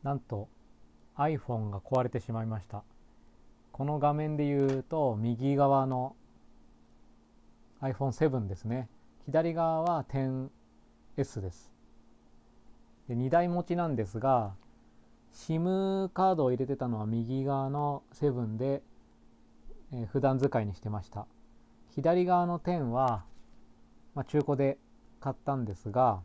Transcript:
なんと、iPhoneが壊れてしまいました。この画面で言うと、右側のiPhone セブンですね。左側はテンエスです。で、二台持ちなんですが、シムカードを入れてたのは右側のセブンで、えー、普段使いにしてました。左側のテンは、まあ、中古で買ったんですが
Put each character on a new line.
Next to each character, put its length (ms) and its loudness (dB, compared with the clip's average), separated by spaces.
な 100 -2
ん 60 -4
と、 280 -8
iPhone 540 -2
が 100 -6
壊 240 0
れ 40 -2
て 120 -4
し 100 -12
ま 140 -2
い 20 -4
ま 140 -4
し 80 -18
た。 160 -12
こ 120 -6
の 140 -2
画 160 2
面 220 -2
で 80 2
言 340 2
う 100 -6
と、 280 0
右 400 0
側 280 6
の 300 -4
iPhone 320 -2
セ 160 2
ブ 100 0
ン 80 -2
で 80 -6
す 120 -10
ね。 220 -4
左 280 0
側 280 0
は 220 0
テ 220 -2
ン 260 -6
エ 80 0
ス 180 -8
で 80 -6
す。 220 -20
で、 80 -2
二 120 0
台 200 4
持 160 0
ち 100 -2
な 140 0
ん 80 0
で 100 0
す 140 -6
が、 340 2
シ 260 -4
ム 560 0
カ 200 4
ー 20 0
ド 80 4
を 80 4
入 60 0
れ 80 0
て 100 -2
た 100 -4
の 140 -2
は 60 -4
右 360 -2
側 280 -2
の 420 -2
セ 180 0
ブ 120 -2
ン 140 -4
で、 280 -2
え 120 -4
ー、 20 -8
普 140 -2
段 180 4
使 220 2
い 40 -2
に 120 -4
し 40 -20
て 100 -6
ま 120 -6
し 60 -16
た。 180 -12
左 340 2
側 220 4
の 140 -2
テ 160 0
ン 160 -2
は、 320 2
ま 80 -4
あ、 20 -4
中 180 2
古 140 0
で 220 2
買 140 -6
っ 120 -6
た 120 0
ん 80 -2
で 100 -4
す 160 -10
が 340 4